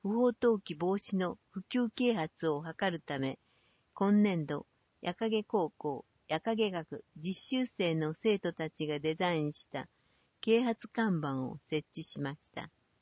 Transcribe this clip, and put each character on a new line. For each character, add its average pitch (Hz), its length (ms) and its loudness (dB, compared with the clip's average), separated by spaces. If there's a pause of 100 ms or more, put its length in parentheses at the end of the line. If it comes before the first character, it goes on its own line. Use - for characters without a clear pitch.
不 196 80 -2
法 240 240 4
投 233 220 4
棄 175 220 -8
防 185 200 0
止 - 180 -4
の 185 220 -2 (120)
普 190 200 -10
及 247 180 2
啓 240 240 2
発 165 360 -2
を 147 140 2
図 170 280 -2
る 165 100 -4
た 143 180 -4
め、 135 200 -2 (560)
今 208 280 6
年 180 220 4
度、 147 220 -4 (340)
矢 180 140 -4
掛 220 320 0
高 175 240 2
校、 - 340 -6 (240)
矢 156 120 0
掛 220 300 0
学 165 340 -8 (120)
実 185 440 -4
習 254 60 0
生 175 280 0
の 160 180 0
生 208 260 0
徒 175 140 -2
た 160 160 -6
ち 156 180 -6
が 147 120 -2
デ 156 160 0
ザ 175 180 0
イ 160 100 2
ン 151 100 0
し - 180 -16
た 135 180 -8 (540)
啓 226 200 4
発 233 260 -2
看 208 320 0
板 135 240 -2
を 123 180 -8
設 151 300 -4
置 160 120 -10
し - 160 -10
ま 139 140 -6
し - 160 -20
た。 - 180 -12 (340)